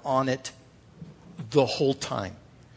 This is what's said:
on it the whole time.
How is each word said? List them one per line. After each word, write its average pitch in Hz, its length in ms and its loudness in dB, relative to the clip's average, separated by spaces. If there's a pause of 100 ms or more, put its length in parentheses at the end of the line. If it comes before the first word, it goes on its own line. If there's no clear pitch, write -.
on 131 240 2
it 131 240 -2 (1000)
the 139 140 6
whole 135 280 2
time. 110 420 -6 (420)